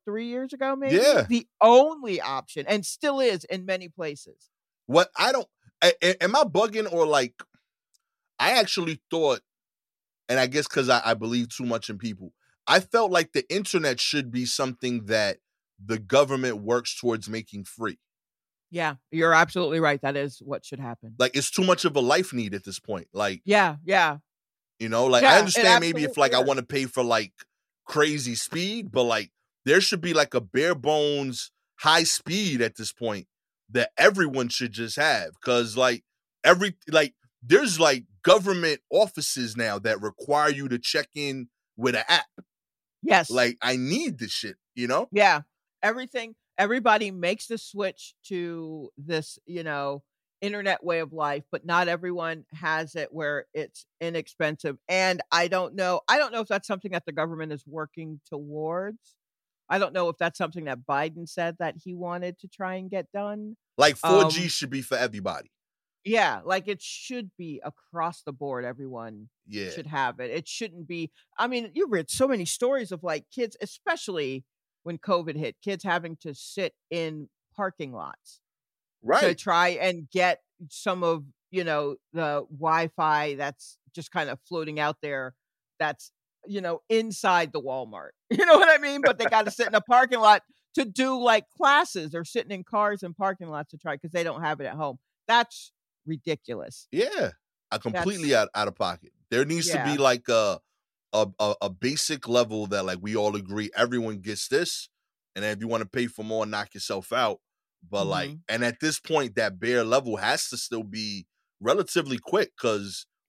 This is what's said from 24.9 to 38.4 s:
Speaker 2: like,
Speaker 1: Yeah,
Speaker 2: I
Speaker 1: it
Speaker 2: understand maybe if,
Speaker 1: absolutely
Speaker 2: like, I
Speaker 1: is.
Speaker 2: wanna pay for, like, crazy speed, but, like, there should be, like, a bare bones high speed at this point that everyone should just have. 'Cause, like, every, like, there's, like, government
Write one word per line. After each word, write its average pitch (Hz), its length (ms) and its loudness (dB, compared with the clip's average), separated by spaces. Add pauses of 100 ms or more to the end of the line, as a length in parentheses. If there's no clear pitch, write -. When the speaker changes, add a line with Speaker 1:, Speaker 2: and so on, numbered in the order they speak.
Speaker 2:
like, 127 160 6
Speaker 1:
Yeah, 269 40 6
Speaker 2:
I 269 120 10
Speaker 1:
it - 0 -
Speaker 2:
understand 208 420 6
maybe 165 240 0
if, - 20 0
Speaker 1:
absolutely 135 120 -4
Speaker 2:
like, 139 160 4
I 127 60 4
Speaker 1:
is. - 0 -
Speaker 2:
wanna 131 240 2
pay 135 220 -4
for, 127 180 -2
like, 110 300 0 (520)
crazy 147 500 0
speed, 190 560 -6
but, 127 120 2
like, 110 280 0 (320)
there 156 180 6
should 196 200 0
be, 170 120 -2
like, 151 200 2
a 123 80 2
bare 139 340 0
bones 143 760 -2 (280)
high 160 240 6
speed 160 580 -2
at 113 140 0
this 110 160 -8
point 104 360 -6 (420)
that 117 280 0
everyone 147 520 4
should 120 240 -4
just 113 240 -8
have. 113 440 0
'Cause, 120 360 0
like, 123 260 2 (400)
every, 180 340 6 (120)
like, 151 260 4 (260)
there's, 175 380 6
like, 143 260 4 (160)
government 180 680 4